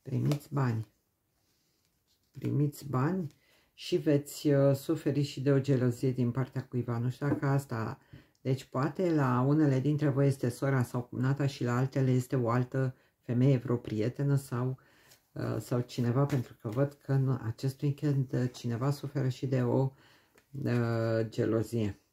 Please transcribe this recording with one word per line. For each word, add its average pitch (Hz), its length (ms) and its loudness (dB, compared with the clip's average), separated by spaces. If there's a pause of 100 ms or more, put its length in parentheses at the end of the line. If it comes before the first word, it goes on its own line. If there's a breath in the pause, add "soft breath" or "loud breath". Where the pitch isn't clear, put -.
primiți 139 520 -4
bani, 120 340 -2 (1400)
primiți 139 580 -2
bani 147 460 -2 (380 soft breath)
și - 240 -4
veți, 147 500 0
uh, 139 280 6
suferi 147 460 -2
și 139 200 -4
de 139 100 2
o 139 80 6
gelozie 127 520 2
din 123 200 0
partea 127 320 -4
cuiva. 120 340 -4
Nu 120 120 0
știu 143 180 -4
dacă 147 180 -2
asta, 131 540 -2 (420 loud breath)
deci 131 220 -2
poate 160 520 -2
la 127 260 2
unele 143 380 4
dintre 147 300 2
voi 139 180 4
este 131 220 2
sora 135 340 0
sau 123 180 -4
cumnata 139 440 -2
și - 180 -4
la 120 140 0
altele 131 340 2
este 127 240 0
o 117 140 2
altă 127 460 0 (260 soft breath)
femeie, 127 360 4
vreo 120 180 0
prietenă 123 600 -2
sau, 127 420 -2 (540 soft breath)
uh, 117 280 -6
sau 123 200 -2
cineva, 123 460 0
pentru 139 360 -4
că 110 80 -6
văd 139 360 -2
că 139 60 -4
în 135 320 2
acest 123 380 -4
weekend, 143 520 0
uh, 127 200 0
cineva 120 380 -2
suferă 135 380 -4
și 127 180 -6
de 127 160 0
o, 123 280 2 (720 soft breath)
uh, 113 680 0
gelozie. 110 680 0 (160)